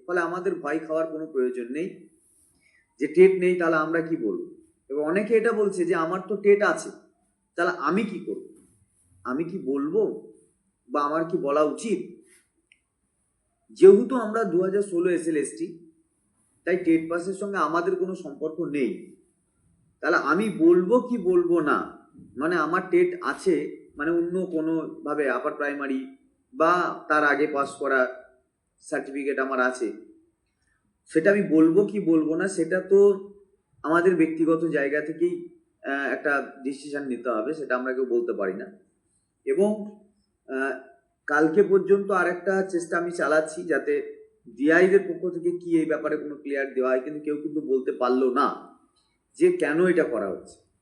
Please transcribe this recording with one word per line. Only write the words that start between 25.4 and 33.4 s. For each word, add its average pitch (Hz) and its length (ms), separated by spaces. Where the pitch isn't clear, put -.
প্রাইমারি 139 640
বা 165 560
তার 151 140
আগে 143 240
পাস 139 280
করা 135 480
সার্টিফিকেট 135 600
আমার 135 200
আছে, 127 320
সেটা 165 260
আমি 202 100
বলবো 165 460
কি 202 120
বলবো 160 360
না, 185 120
সেটা 185 340
তো 196 500